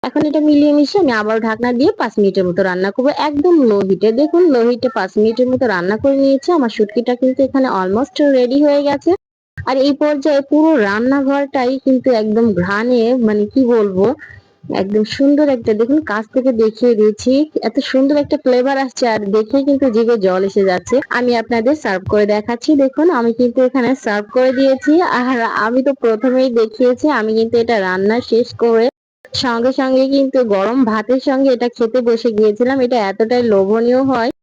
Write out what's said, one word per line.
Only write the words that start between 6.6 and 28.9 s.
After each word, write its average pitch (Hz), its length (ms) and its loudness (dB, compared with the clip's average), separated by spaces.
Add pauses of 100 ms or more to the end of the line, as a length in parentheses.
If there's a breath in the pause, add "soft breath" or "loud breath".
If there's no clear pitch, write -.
শুটকিটা 226 460 -2
কিন্তু 262 280 0
এখানে 262 240 0
almost 226 640 0
রেডি 262 320 2
হয়ে 285 200 2
গেছে। 285 320 0 (500)
আর 269 120 -2
এই 277 160 2
পর্যায়ে 294 480 0
পুরো 302 360 2
রান্নাঘরটাই 262 1080 -2
কিন্তু 262 260 2
একদম 220 420 0
ঘ্রাণে, 226 640 0
মানে, 214 280 0
কি 262 200 0
বলবো, 214 480 0 (600 loud breath)
একদম 208 300 -2
সুন্দর 285 460 0
একটা, 226 240 -2
দেখুন, 240 280 0
কাছ 214 320 -6
থেকে 262 180 0
দেখিয়ে 226 440 0
দিয়েছি, 247 540 0 (120)
এত 226 180 -4
সুন্দর 269 380 0
একটা 294 200 -2
ফ্লেভার 262 400 0
আসছে, 262 300 -4
আর 214 120 0
দেখে 214 440 -2
কিন্তু 277 260 0
জিভে 226 280 0
জল 185 260 0
এসে 196 200 0
যাচ্ছে। 185 360 0 (100)
আমি 247 260 0
আপনাদের 233 400 0
সার্ভ 190 340 -6
করে 208 160 2
দেখাচ্ছি। 214 500 -2
দেখুন, 277 340 2
আমি 233 240 0
কিন্তু 247 280 0
এখানে 254 340 0
সার্ভ 208 380 -4
করে 254 180 2
দিয়েছি। 269 500 2
আর 247 400 -2
আমি 226 420 -2
তো 277 100 0
প্রথমেই 254 560 0
দেখিয়েছি, 240 580 0
আমি 220 260 -2
কিন্তু 226 240 0
এটা 233 220 0
রান্না 190 420 0
শেষ 240 340 -2
করে 226 340 2 (440)